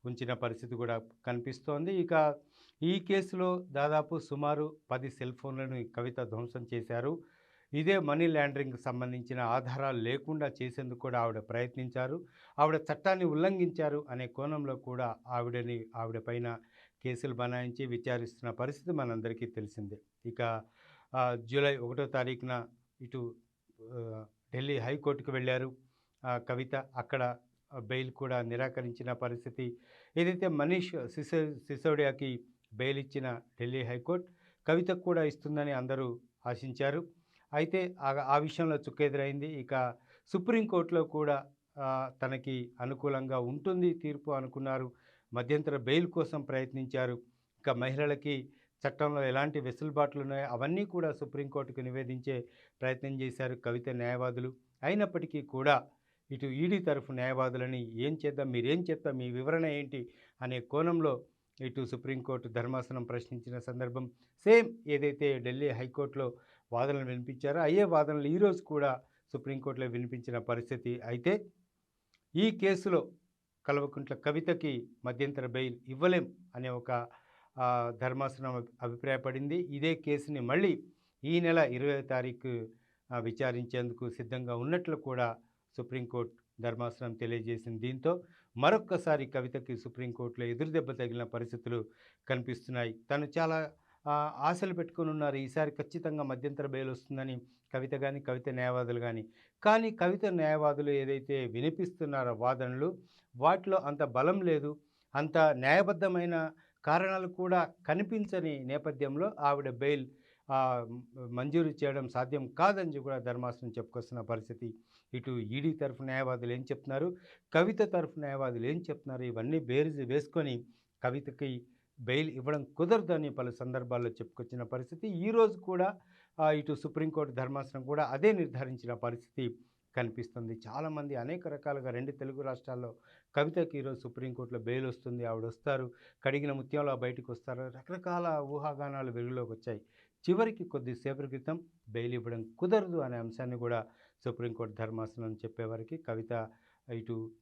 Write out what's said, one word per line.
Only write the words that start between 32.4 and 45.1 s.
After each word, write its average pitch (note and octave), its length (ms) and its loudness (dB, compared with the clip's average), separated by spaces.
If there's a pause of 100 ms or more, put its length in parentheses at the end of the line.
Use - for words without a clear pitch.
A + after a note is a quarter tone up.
బెయిల్ C3 240 0
ఇచ్చిన C3 420 -4 (200)
ఢిల్లీ B2 220 -2
హైకోర్టు B2+ 460 -2 (380)
కవితకు F3+ 320 4
కూడా E3+ 260 4
ఇస్తుందని D3 480 0
అందరూ B2+ 480 -2 (260)
ఆశించారు. C3+ 600 -2 (460)
అయితే F3+ 460 2
ఆ, C#3 120 2
ఆ C#3 260 4
విషయంలో D#3 380 2
చుక్కెదురైంది. C#3+ 720 0
ఇక C3 480 -2 (340)
సుప్రీంకోర్టులో F3+ 760 4
కూడా, D3 420 0 (320)
ఆ, C3 340 0 (100)
తనకి C3 580 -2
అనుకూలంగా C3 580 0
ఉంటుంది D#3+ 560 2
తీర్పు D3 360 -6
అనుకున్నారు. C3 600 -2 (420)